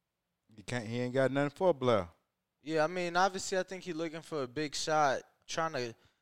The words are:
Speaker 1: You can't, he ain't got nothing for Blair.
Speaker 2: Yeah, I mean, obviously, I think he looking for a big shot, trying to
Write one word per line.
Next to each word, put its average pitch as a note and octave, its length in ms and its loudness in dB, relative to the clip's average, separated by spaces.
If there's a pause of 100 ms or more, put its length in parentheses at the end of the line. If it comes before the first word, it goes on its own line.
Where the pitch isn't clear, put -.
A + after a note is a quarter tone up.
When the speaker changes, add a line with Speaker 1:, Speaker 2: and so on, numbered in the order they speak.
(560)
Speaker 1:
You G#2 80 -20
can't, B2 220 -4
he A#2 140 -4
ain't B2 140 -2
got C3 180 4
nothing C#3+ 200 0
for F#3 220 2
Blair. A#2+ 340 2 (560)
Speaker 2:
Yeah, D3+ 200 0
I D#3 40 2
mean, F3 280 -4
obviously, F#3 420 2
I F3+ 60 0
think F#3 200 -10
he F3 100 -8
looking D#3+ 280 -6
for D3+ 220 -4
a B2+ 40 -4
big C#3 280 -6
shot, D3+ 460 2 (260)
trying D#3+ 260 -2
to B2 200 -4 (280)